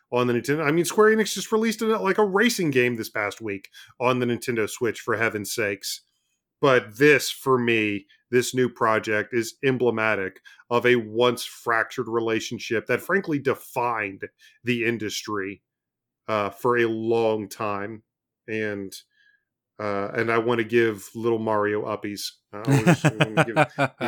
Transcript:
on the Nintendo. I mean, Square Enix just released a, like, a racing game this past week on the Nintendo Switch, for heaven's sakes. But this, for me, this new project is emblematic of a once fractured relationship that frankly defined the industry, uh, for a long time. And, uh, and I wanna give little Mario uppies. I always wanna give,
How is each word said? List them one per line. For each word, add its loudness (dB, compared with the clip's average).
on 2
the 2
Nintendo. 0
I 2
mean, 2
Square 4
Enix 0
just -6
released 0
a, 0
like, 0
a 4
racing 2
game 2
this -8
past -4
week -8
on 2
the 0
Nintendo -2
Switch, -4
for -4
heaven's -2
sakes. -6
But 2
this, 6
for 0
me, 0
this 2
new 2
project 0
is -2
emblematic 0
of 2
a 6
once 0
fractured -4
relationship -2
that 0
frankly -2
defined -4
the -2
industry, -4
uh, -2
for 0
a 4
long 0
time. -6
And, -6
uh, -4
and 0
I 4
wanna 2
give 0
little 0
Mario 0
uppies. -8
I -14
always 4
wanna 0
give, 0